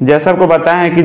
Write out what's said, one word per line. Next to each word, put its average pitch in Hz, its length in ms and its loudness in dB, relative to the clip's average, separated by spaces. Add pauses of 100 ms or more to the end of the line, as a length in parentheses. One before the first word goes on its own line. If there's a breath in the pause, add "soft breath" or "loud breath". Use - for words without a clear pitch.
जैसा 147 280 0
आपको 180 160 0
बताया 165 300 0
है 175 140 -2
कि 170 140 0